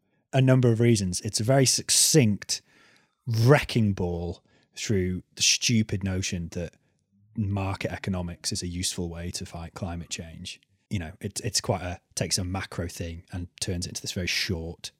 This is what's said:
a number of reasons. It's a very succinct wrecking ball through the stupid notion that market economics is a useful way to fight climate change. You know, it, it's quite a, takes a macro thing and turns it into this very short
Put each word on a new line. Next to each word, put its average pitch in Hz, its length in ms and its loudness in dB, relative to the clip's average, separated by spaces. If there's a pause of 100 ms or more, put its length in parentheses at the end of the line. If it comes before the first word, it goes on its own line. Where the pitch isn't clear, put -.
(320)
a 131 80 4
number 131 300 6
of 113 100 4
reasons. 101 420 4
It's - 180 -4
a 107 40 0
very 131 220 6
succinct - 960 2 (640)
wrecking 117 680 4
ball 87 500 -4 (320)
through 92 480 0 (140)
the - 60 -2
stupid 110 640 2
notion 92 480 -4
that 85 220 -8 (640)
market 98 560 -2
economics 90 600 -6
is 104 100 -6
a 90 60 -8
useful 87 400 -4
way 85 240 -8
to - 140 -10
fight 82 280 -12
climate 85 360 -8
change. 82 500 -12 (300)
You 107 80 -2
know, 80 220 -6
it, - 220 -8
it's - 180 0
quite 95 220 0
a, 90 180 -6 (140)
takes - 240 -2
a 98 60 -2
macro 90 440 -4
thing 85 340 -10 (100)
and 85 160 -6 (120)
turns 90 260 -2
it - 40 -10
into - 120 -10
this - 100 -8
very 90 160 -4
short - 720 -4